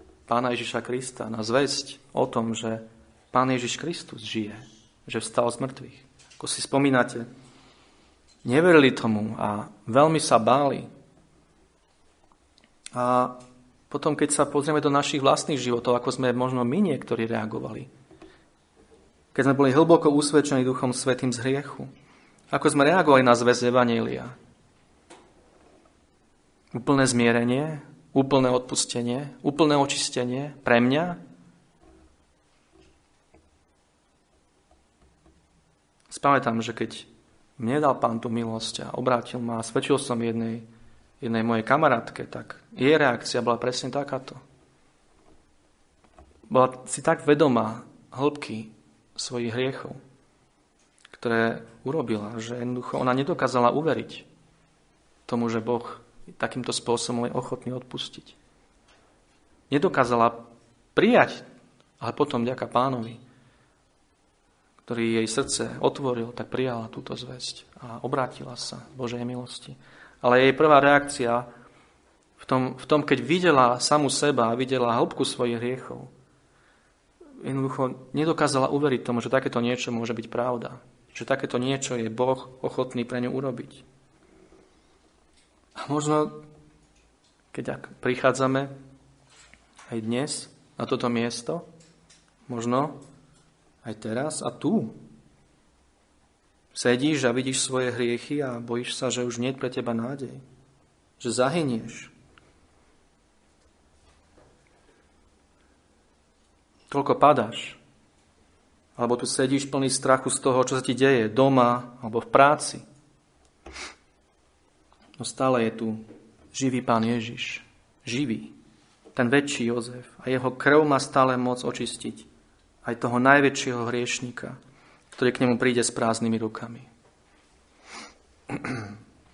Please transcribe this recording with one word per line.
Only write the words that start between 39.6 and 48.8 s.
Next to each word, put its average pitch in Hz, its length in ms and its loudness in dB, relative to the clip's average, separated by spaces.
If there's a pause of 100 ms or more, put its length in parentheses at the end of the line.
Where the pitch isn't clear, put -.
svedčil 135 320 0
som 123 180 -4
jednej, 113 460 -4 (560)
jednej 113 240 -2
mojej 113 240 0
kamarátke, 135 580 2
tak - 320 -16 (140)
jej 139 240 2
reakcia 123 480 0
bola 117 160 0
presne 127 320 -4
takáto. 139 480 -8 (2000)
Bola 127 400 2
si - 160 -8
tak 160 240 0
vedomá 123 580 2 (300)
hĺbky 131 560 -4 (420)